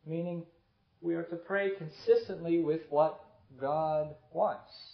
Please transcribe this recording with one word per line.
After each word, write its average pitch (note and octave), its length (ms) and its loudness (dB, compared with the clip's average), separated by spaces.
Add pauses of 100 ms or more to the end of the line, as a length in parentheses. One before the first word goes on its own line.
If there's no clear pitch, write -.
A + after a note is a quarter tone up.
meaning E3+ 420 -4 (540)
we E3+ 140 -2
are E3+ 80 -4
to E3+ 140 -8
pray G3 420 -2
consistently E3+ 800 0
with D#3+ 220 2 (100)
what D3+ 300 4 (400)
God D3+ 560 0 (160)
wants. F3+ 400 -2 (220)